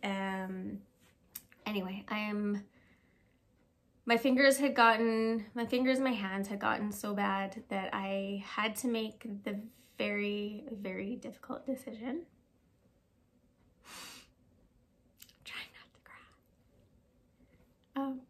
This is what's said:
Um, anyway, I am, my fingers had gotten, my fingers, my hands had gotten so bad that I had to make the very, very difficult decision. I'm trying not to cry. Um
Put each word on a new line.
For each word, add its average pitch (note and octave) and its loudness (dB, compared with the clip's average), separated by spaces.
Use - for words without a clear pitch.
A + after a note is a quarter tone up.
Um, F#3+ -4
anyway, G3 -4
I G#3+ -2
am, G#3 -2
my A#3 6
fingers C4 8
had C4 4
gotten, A3+ 4
my A#3 -2
fingers, B3+ 4
my C4 2
hands G3 -2
had G3+ -6
gotten G#3 0
so G#3 -4
bad G3 0
that F#3+ -2
I G3 -2
had G#3+ 0
to - -2
make A3 -2
the G3+ -4
very, G#3 -2
very G3+ -6
difficult - -10
decision. B3+ -6
I'm - -20
trying - -12
not - -20
to - -20
cry. - -20
Um C4+ -2